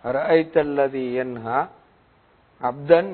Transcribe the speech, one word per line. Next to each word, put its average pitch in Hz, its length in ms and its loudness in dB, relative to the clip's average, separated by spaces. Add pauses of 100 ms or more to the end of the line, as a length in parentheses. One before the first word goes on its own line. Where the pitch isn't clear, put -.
أرأيت 160 500 0
الذي 139 500 0 (100)
ينهى 123 440 -4 (1000)
عبدا 143 400 2 (140)